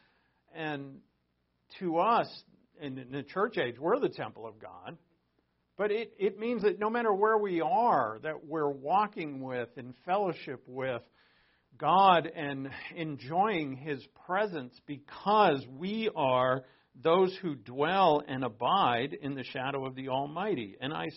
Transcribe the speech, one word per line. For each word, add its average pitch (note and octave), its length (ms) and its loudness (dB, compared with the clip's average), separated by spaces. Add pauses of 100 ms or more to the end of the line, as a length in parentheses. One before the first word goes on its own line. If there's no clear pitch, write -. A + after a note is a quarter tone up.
(560)
And C#3+ 420 -8 (800)
to E3+ 200 0
us, G3+ 300 4 (540)
in, C3+ 160 -8
in B2+ 140 -14
the C#3 120 -6
church G3+ 340 -2
age, B2 220 -2
we're F#3 200 0
the G3+ 100 0
temple A2+ 360 -10
of G#2+ 140 -16
God. G2+ 380 -16 (800)
But G#3 140 0
it, A3 280 -4
it G3+ 200 0
means A3+ 240 -2
that G3 140 4
no G#3+ 120 0
matter A#3 240 2
where G#3+ 240 4
we F#3+ 240 0
are, D#3 640 2
that D#3 220 -8
we're D3 240 -2
walking D3+ 720 -2
with, B2 360 -6
in B2 160 -14 (120)
fellowship F3 640 -2
with B2+ 340 -4 (760)
God E3 580 6
and C#3 340 -6 (260)
enjoying D#3+ 800 -2
His C3+ 280 -8 (200)
presence F3+ 600 -4
because D3+ 800 2 (120)
we G#3 380 -2
are C3 480 2 (380)
those F#3 400 4
who D#3+ 140 -4
dwell D3 720 4
and C3 200 -4
abide B2+ 760 2
in C#3+ 140 -6
the C3 80 -8
shadow C3+ 420 -6
of C3 100 -8
the C3 120 -8
Almighty. C#3 720 -4
"And C#3+ 140 -4
I E3 240 -4